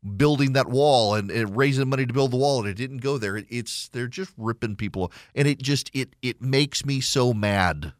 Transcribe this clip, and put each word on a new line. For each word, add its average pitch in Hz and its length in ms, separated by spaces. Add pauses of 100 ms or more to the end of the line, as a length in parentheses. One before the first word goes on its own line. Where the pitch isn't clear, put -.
(180)
building 143 340
that 131 160
wall 123 480
and, 101 160
and 104 240
raising 135 320
money 135 180
to 117 80
build 135 180
the 127 40
wall, 135 240
and 104 80
it 98 80
didn't 131 220
go 135 200
there. 104 200
It, 104 100
it's, - 460
they're 123 140
just 185 280
ripping 110 400
people, 95 380 (200)
and 143 140
it 139 120
just, 135 340
it, 131 280
it - 200
makes 135 440
me 139 140
so 123 340
mad 92 680